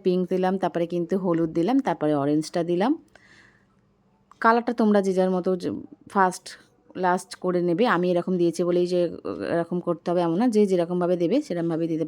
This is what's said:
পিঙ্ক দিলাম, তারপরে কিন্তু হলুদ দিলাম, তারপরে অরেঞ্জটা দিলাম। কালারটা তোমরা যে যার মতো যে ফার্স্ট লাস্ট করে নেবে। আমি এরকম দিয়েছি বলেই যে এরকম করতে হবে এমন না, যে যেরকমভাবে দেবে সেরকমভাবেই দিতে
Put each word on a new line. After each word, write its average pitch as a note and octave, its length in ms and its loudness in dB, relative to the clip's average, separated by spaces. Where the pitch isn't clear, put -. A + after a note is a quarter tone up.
পিঙ্ক F#3 160 2
দিলাম, F#3 280 0
তারপরে E3+ 320 -2
কিন্তু F3 300 -2
হলুদ E3 340 0
দিলাম, F#3+ 200 2
তারপরে D3+ 260 0
অরেঞ্জটা D3+ 380 -2
দিলাম। F#3 200 2
কালারটা A#3 380 2
তোমরা G#3 240 4
যে G3 120 0
যার F#3 180 2
মতো F3+ 140 -2
যে F3 60 -4
ফার্স্ট F#3 320 0
লাস্ট F3+ 260 0
করে F3+ 160 0
নেবে। E3+ 140 2
আমি F3 180 0
এরকম F3 280 0
দিয়েছি E3+ 280 2
বলেই F3 240 2
যে F3+ 60 2
এরকম E3+ 240 -2
করতে E3+ 220 -4
হবে F3+ 180 0
এমন E3 140 0
না, B3 40 2
যে G#3+ 60 4
যেরকমভাবে F3 520 0
দেবে F3 220 2
সেরকমভাবেই E3 480 -4
দিতে D#3+ 140 -2